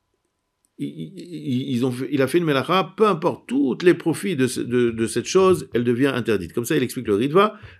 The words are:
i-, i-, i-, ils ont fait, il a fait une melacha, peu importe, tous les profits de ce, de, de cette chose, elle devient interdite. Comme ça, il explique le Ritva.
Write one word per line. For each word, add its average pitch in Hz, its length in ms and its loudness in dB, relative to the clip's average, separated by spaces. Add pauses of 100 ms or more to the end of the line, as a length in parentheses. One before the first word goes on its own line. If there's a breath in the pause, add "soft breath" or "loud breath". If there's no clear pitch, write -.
(800)
i-, 143 60 -6
i-, 156 300 -12
i-, 151 580 -6
ils 120 140 0
ont 127 60 0
fait, 123 180 -6
il 139 100 0
a 131 60 4
fait 175 120 2
une 175 60 0
melacha, 160 520 0
peu 214 100 2
importe, 165 400 -2
tous 240 360 0
les 175 120 6
profits 170 400 -2
de 127 140 2
ce, - 120 -4
de, 120 300 2
de 113 160 -2
cette 117 200 -4
chose, 185 460 2
elle 120 120 0
devient 123 280 2
interdite. 104 400 -2
Comme 120 120 -4
ça, 156 120 0
il 139 60 2
explique 117 240 -6
le 104 80 2
Ritva. 156 400 2 (260 loud breath)